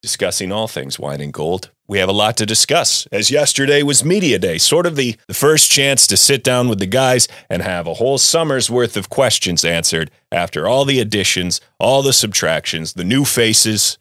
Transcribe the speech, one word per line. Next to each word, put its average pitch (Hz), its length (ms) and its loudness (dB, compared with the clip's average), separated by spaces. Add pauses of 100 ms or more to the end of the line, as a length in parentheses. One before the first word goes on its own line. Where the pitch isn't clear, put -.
discussing 95 500 -4
all 110 160 -4
things 69 320 -10
wine 71 220 -6
and 71 100 -8
gold. 85 400 -6 (160)
We 101 120 -4
have 92 100 2
a 98 40 0
lot 104 240 2
to 107 80 -2
discuss, 117 680 0
as 110 180 -2
yesterday 143 500 2
was 143 220 0
media 170 360 2
day, 90 180 -2
sort 165 280 2
of 165 120 -2
the, 123 180 -2 (120)
the - 60 -12
first 151 380 2
chance 139 360 2
to 98 100 2
sit - 260 2
down 123 240 2
with 107 120 0
the 98 60 0
guys 127 440 2 (200)
and 87 120 -2
have 87 260 -4
a 82 60 -6
whole 127 240 0
summer's 143 520 0
worth 120 280 0
of 98 120 -8
questions 107 540 0
answered 82 480 -2 (220)
after 85 340 -2
all 131 160 2
the 139 160 0
additions, 98 600 -2 (180)
all 131 220 2
the 135 120 2
subtractions, 82 800 -2
the 87 140 -8
new 131 180 2
faces 110 760 0